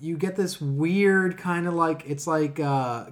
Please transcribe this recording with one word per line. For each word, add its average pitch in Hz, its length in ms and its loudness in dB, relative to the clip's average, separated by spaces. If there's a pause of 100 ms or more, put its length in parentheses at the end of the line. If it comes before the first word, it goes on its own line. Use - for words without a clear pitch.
you 160 160 -6
get 185 180 -4
this 185 240 -2
weird 180 760 2
kinda, 175 320 -2
like, 165 380 0
it's 143 180 -6
like, 156 340 0
uh, 131 520 -2